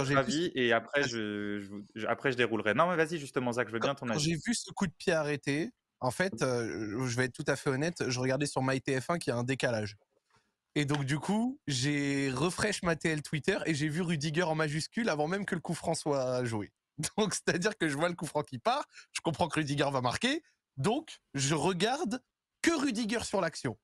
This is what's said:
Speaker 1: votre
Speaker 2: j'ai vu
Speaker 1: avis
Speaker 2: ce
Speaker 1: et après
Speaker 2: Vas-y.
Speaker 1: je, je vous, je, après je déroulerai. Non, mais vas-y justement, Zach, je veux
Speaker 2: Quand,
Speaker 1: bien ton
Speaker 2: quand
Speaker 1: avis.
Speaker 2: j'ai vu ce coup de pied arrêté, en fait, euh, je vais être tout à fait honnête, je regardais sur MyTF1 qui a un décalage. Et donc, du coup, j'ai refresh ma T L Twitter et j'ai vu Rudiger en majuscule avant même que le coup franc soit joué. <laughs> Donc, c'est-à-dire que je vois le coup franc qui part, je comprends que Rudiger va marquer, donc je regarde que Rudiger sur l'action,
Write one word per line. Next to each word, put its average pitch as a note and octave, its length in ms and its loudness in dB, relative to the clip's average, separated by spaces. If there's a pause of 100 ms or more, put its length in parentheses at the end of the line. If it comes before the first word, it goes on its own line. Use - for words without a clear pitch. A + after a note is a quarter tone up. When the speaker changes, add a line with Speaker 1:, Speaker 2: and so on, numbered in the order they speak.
Speaker 1:
votre - 20 -2
Speaker 2:
j'ai C#3 100 2
vu C3+ 40 6
Speaker 1:
avis D3 340 0
Speaker 2:
ce - 60 -2
Speaker 1:
et A#2+ 140 4
après A#2 280 2
Speaker 2:
Vas-y. C3+ 80 0
Speaker 1:
je, G#2 520 -4
je G2 80 -12
vous, G#2 160 -12 (100)
je, A2 120 -6
après B2 240 0
je A#2+ 60 -2
déroulerai. G#2+ 360 2
Non, D#3+ 160 4
mais F#3 80 0
vas-y D#3+ 200 0
justement, C3 360 -2
Zach, A#2 160 0
je G#2+ 40 -6
veux A#2 60 -2
Speaker 2:
Quand, A2+ 80 0
Speaker 1:
bien C#3 80 -2
ton B2+ 120 -8
Speaker 2:
quand A#2 80 0
Speaker 1:
avis. D3+ 160 0
Speaker 2:
j'ai E3+ 40 0 (100)
vu A#3 80 0
ce - 180 -6
coup G3 160 0
de D#3 60 -8
pied - 200 0
arrêté, D3 580 0 (300)
en B2+ 100 2
fait, F#3+ 300 -2
euh, A2+ 640 -2
je A#2 100 -2
vais B2+ 80 4
être B2+ 80 -2
tout D3+ 140 -8
à C#3+ 80 2
fait - 140 -4
honnête, C#3 400 0
je B2+ 100 -2
regardais C3 260 0
sur C#3 160 -2
MyTF1 C3+ 580 0
qui C#3 120 -2
a A#2+ 60 0
un A#2+ 60 0
décalage. A#2+ 520 0 (800)
Et D3 100 2
donc, C#3+ 180 0
du C3+ 140 0
coup, A3+ 500 0
j'ai C#3 640 0
refresh F3 520 0
ma E3+ 120 2
T E3 140 0
L D#3 140 0
Twitter D#3+ 420 0
et D#3+ 80 2
j'ai D3+ 160 0
vu D3+ 120 0
Rudiger D#3+ 420 0
en D#3+ 120 2
majuscule D#3 540 0
avant D3+ 180 2
même F#3+ 180 -2
que - 100 -2
le E3+ 60 -2
coup - 120 -2
franc E3 220 -2
soit B2+ 500 0
joué. A2 260 -4 (260)
<laughs> - 200 -6
Donc, - 160 2
c'est-à-dire F#3+ 440 0
que E3+ 120 2
je C#3 80 -2
vois E3 120 2
le F3 60 -6
coup E3+ 120 -6
franc D3 160 0
qui C3 160 -10
part, C4 260 0 (280)
je - 80 -6
comprends E3 260 0
que - 80 -8
Rudiger C#3+ 360 2
va C3+ 100 2
marquer, E3+ 420 0 (340)
donc A3+ 400 0 (160)
je C#3 220 0
regarde G3+ 640 0 (400)
que E4 100 4
Rudiger A#3+ 520 0
sur - 180 0
l'action, D#3 420 -2